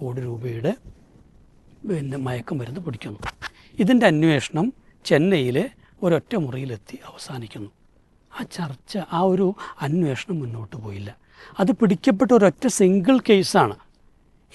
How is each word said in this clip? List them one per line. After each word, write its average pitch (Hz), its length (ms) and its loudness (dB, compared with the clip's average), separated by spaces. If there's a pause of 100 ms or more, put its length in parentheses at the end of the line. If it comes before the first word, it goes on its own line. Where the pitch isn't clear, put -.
കോടി 127 260 -8
രൂപയുടെ 120 460 -4 (1160)
പിന്നെ 143 380 -6
മയക്കുമരുന്ന് 127 600 -8
പിടിക്കുന്നു. 110 320 -10 (640)
ഇതിൻ്റെ 240 280 4
അന്വേഷണം 156 560 0 (420)
ചെന്നൈയിലെ 156 560 2 (380)
ഒരൊറ്റ 170 300 0 (100)
മുറിയിലെത്തി 127 520 -10 (120)
അവസാനിക്കുന്നു. 113 640 -14 (640)
ആ 254 60 -10 (160)
ചർച്ച, 156 380 -10 (220)
ആ - 20 0 (120)
ഒരു 185 160 2 (400)
അന്വേഷണം 160 560 -2
മുന്നോട്ട് 113 400 -10
പോയില്ല. 101 280 -12 (480)
അത് 190 100 4 (100)
പിടിക്കപ്പെട്ട 208 580 2
ഒരൊറ്റ 196 280 4 (140)
സിംഗിൾ 196 380 4 (100)
കേസാണ്. 175 480 4 (800)